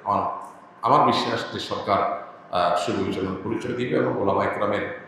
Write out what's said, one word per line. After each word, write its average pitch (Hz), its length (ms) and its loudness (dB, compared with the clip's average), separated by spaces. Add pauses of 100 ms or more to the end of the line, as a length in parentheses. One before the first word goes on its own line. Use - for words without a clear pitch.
আমার, 98 200 2 (580)
আমার 135 260 6
বিশ্বাস 117 340 0 (120)
যে 104 60 -4
সরকার, 98 400 0 (520)
আহ, 87 240 4
সুবিবেচনার 95 680 -2
পরিচয় - 360 -2
দিবে 123 220 0
এবং 104 200 2
ওলামা 98 240 2
একরামের 101 400 0 (220)